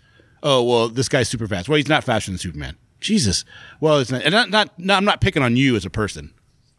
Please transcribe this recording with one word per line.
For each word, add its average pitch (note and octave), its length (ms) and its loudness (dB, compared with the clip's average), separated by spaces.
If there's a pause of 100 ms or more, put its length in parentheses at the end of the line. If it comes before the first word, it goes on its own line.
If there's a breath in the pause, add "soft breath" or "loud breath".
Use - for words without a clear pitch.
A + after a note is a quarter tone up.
(420 soft breath)
"Oh, C3+ 200 2
well, A#2+ 260 2
this A#2 200 -4
guy's C3 200 0
super A2+ 200 -6
fast." F2+ 200 -6
"Well, D3+ 80 2
he's C3+ 120 0
not D3 160 2
faster A2 260 -2
than F2+ 80 -6
Superman." D2 380 -10 (240)
Jesus. F#3 440 0 (360 loud breath)
Well, D3+ 180 4
it's B2+ 140 -2
not, B2 100 -4
and D3+ 100 2
not, G#3+ 180 2
not, F#3+ 280 0
no, F#3+ 160 0
I'm F#3+ 100 2
not F#3+ 160 0
picking F3 220 2
on A#2+ 140 2
you C3 180 4
as F#2+ 100 0
a F#2 60 -10
person. F#2 420 -6 (460)